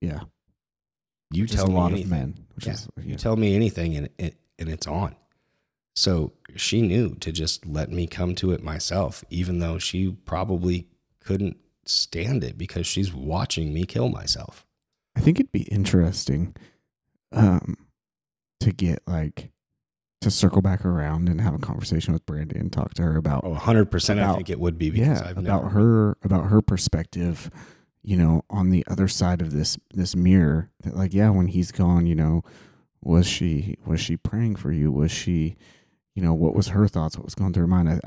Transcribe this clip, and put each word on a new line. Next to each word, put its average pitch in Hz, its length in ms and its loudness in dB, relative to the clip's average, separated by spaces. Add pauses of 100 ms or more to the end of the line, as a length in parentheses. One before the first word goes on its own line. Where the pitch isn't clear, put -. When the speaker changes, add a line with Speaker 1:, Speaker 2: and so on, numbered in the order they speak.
Speaker 1:
Yeah. 76 220 -6 (1080)
Speaker 2:
You 87 140 -2
Speaker 1:
Which 113 80 -4
is 104 60 -2
Speaker 2:
tell 95 100 0
Speaker 1:
a - 20 2
Speaker 2:
me 92 60 2
Speaker 1:
lot 90 160 2
Speaker 2:
anything. 95 140 -2
Speaker 1:
of 92 40 -6
men. 71 460 -6
Which - 100 -12
Speaker 2:
Yeah. - 80 -6
Speaker 1:
is, - 240 -12
Speaker 2:
You - 140 -16
Speaker 1:
yeah. - 60 -8
Speaker 2:
tell 113 180 -2
me 107 180 2
anything 90 420 0
and 71 220 -6
it, 85 200 -8 (200)
and 80 120 -8
it's 78 180 -8
on. 82 280 -4 (800)
So 85 380 0 (220)
she - 260 0
knew 104 340 2
to - 160 -8
just 80 340 -4
let 76 260 -4
me 85 160 -2
come 90 280 -4
to 92 160 -2
it 80 120 -4
myself, 80 640 -4
even 87 300 -4
though 82 180 -4
she 92 340 -4 (120)
probably 90 640 -2 (320)
couldn't 98 380 -4 (280)
stand 104 580 -2
it 60 140 -8
because 87 300 -6
she's 95 260 -2
watching 76 600 -4
me 87 120 -2
kill 120 220 -2
myself. - 580 -6 (500)
Speaker 1:
I - 40 -2
think 170 200 6
it'd 269 120 2
be - 120 -2
interesting, 92 920 0 (800)
um, 98 420 4 (880)
to 104 100 4
get, 87 360 -2
like, 80 440 -6 (680)
to 107 100 2
circle 95 300 4
back 95 240 0
around 82 440 0
and 85 100 0
have 95 140 0
a 71 60 -4
conversation - 540 -2
with 80 120 -2
Brandy 78 340 -6
and 85 140 -4
talk - 220 -4
to - 80 -4
her 78 120 2
about 76 300 0
Speaker 2:
Oh, 90 60 -4
a 76 40 -4
hundred 110 340 4
percent. 101 300 0
I 98 40 2
Speaker 1:
about 98 140 2
Speaker 2:
think 90 120 -6
it 90 100 -6
would 85 180 0
be 80 120 0
because 113 320 2
Speaker 1:
yeah, 87 80 -8
Speaker 2:
I've 92 80 -8
Speaker 1:
about 95 260 0
Speaker 2:
never - 60 -4
Speaker 1:
her, 107 540 4
about 95 260 2
her 104 120 8
perspective, 87 880 -2 (520)
you 98 160 0
know, 82 320 4
on 92 200 2
the 90 180 4
other 92 200 0
side 90 340 0
of 80 100 -4
this, 73 260 -2 (160)
this 92 220 -4
mirror, 87 560 4 (120)
that, - 120 -8
like, 92 180 -2
yeah, 104 160 4
when 95 180 2
he's 90 240 -2
gone, 87 340 4
you 85 100 2
know, 78 280 2 (580)
was 87 260 4
she, 82 580 -2
was 82 160 -2
she 87 160 -4
praying 110 400 -2
for 76 160 -6
you? 73 180 2
Was 73 200 2
she, 80 440 -2 (600)
you 101 60 -4
know, 82 120 2
what 80 200 2
was 95 160 2
her 98 180 4
thoughts? 80 300 -2
What - 60 -14
was - 120 -14
going 98 180 -2
through 90 80 2
her 85 60 2
mind? 87 220 4
I, 82 180 0